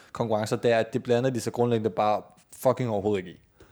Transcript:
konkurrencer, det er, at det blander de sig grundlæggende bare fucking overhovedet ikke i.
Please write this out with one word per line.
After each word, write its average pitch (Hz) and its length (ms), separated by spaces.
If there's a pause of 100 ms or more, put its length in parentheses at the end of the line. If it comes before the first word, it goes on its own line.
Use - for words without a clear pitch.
(120)
konkurrencer, 110 440
det 117 160
er, 113 60
at 113 140
det 117 100
blander 120 280
de 117 100
sig 107 120
grundlæggende 117 380
bare 104 320 (380)
fucking 123 300
overhovedet 101 360
ikke 85 40
i. 78 100 (320)